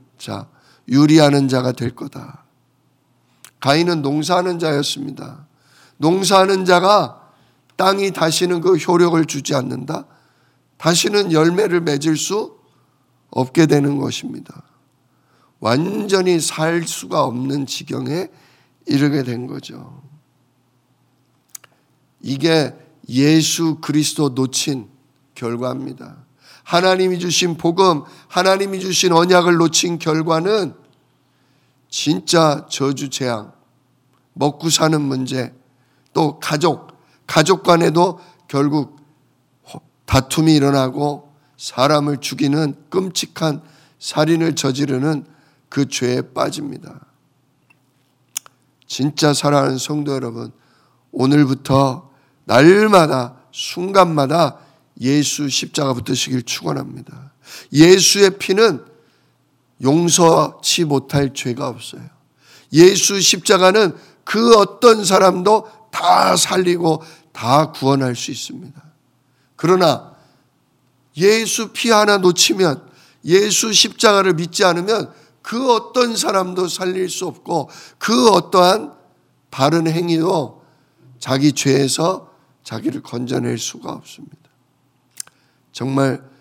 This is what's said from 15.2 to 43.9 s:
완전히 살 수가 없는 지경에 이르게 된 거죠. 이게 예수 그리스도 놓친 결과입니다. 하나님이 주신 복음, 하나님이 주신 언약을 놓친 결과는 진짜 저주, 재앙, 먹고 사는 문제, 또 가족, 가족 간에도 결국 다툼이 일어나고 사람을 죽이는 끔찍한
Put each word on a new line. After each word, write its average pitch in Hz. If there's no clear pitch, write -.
완전히 185
살 160
수가 160
없는 135
지경에 131
이르게 139
된 120
거죠. -
이게 139
예수 156
그리스도 147
놓친 127
결과입니다. 127
하나님이 185
주신 175
복음, 170
하나님이 190
주신 185
언약을 175
놓친 165
결과는 165
진짜 160
저주, 139
재앙, 117
먹고 147
사는 156
문제, 131
또 151
가족, -
가족 165
간에도 170
결국 143
다툼이 156
일어나고 139
사람을 143
죽이는 143
끔찍한 170